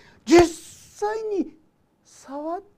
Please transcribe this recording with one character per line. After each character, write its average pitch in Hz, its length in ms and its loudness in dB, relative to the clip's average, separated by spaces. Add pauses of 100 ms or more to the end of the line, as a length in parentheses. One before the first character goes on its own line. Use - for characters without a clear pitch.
(260)
実 339 220 8
際 - 760 -10
に 415 340 -6 (480)
触 302 520 -12
っ 403 40 -12 (160)